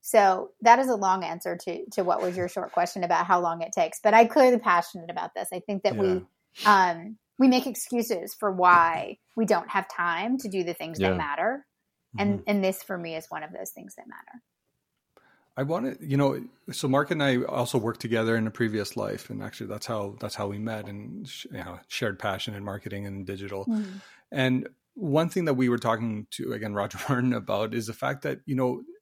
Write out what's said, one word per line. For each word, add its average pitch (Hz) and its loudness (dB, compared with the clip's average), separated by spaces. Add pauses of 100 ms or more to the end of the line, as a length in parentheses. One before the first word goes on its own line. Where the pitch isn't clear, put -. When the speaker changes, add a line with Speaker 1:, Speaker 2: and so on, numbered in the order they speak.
Speaker 1:
So 196 4 (100)
that 233 10
is 269 0
a 247 2
long 190 0
answer 175 -6
to, - -6
to 196 -2
what 180 2
was 180 -2
your 180 -2
short 180 -6
question 175 0
about 175 2
how 180 4
long 170 -2
it 165 -8
takes, 165 0
but 214 4
I'm 226 10
clearly 247 6
passionate 175 0
about - -8
this. - -8
I 180 -6
think 202 -6
that 196 2
we, 185 2 (420)
Speaker 2:
Yeah. 190 6
Speaker 1:
um, 175 -8 (220)
we 269 8
make 254 4
excuses 226 -4
for 208 -2
why 175 4 (180)
we 226 2
don't 185 2
have 196 -2
time 180 -2
to 226 -8
do 185 -2
the 170 -4
things 160 -8
that 95 2
Speaker 3:
Yeah. 95 0
Speaker 1:
matter. 175 -4 (520)
And, 202 0
Speaker 2:
Mm-hmm. - -8
Speaker 1:
and 202 2
this 190 -2
for 185 -8
me 165 -8
is 160 -10
one 156 -8
of 160 -14
those - -12
things - -20
that - -20
matter. - -20 (1120)
Speaker 2:
I 131 -4
wanna, 185 -4
you 139 0
know, 135 2 (280)
so - -4
Mark 143 4
and 156 0
I 127 4
also 127 -2
worked 113 -2
together 113 2
in 110 2
a 110 -4
previous 107 -2
life, 104 -6
and 104 -10
actually 104 -12
that's 104 -10
how, 104 -6
that's 104 -8
how 104 -6
we 101 -6
met 107 -8
and 127 -12
sh-, - -14
you 113 -10
know, 90 -12
shared 104 -4
passion 101 -4
in 101 -10
marketing 101 -8
and 98 -10
digital. 98 -8
Speaker 1:
Mm-hmm. 208 -4 (340)
Speaker 2:
And 131 0 (260)
one 165 0
thing 180 -2
that 147 2
we 127 2
were 120 2
talking 113 -2
to, - -6
again, 107 -6
Roger 101 -4
<laughs> - -8
Martin 127 2
about 107 -2
is 113 -4
the 113 -10
fact 135 -6
that, 139 -4
you 139 -4
know 127 -2 (200)